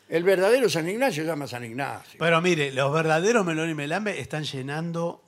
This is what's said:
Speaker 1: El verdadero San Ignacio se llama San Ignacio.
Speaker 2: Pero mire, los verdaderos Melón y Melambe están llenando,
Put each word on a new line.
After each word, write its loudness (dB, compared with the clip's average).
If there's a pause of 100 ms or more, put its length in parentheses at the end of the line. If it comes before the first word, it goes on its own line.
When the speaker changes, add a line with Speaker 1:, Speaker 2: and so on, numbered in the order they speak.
Speaker 1:
El 0
verdadero 4
San -2
Ignacio 0
se -4
llama -4
San -8
Ignacio. -8
Speaker 2:
Pero 4
mire, 2
los 0
verdaderos 2
Melón -2
y -2
Melambe -4
están -6
llenando, -6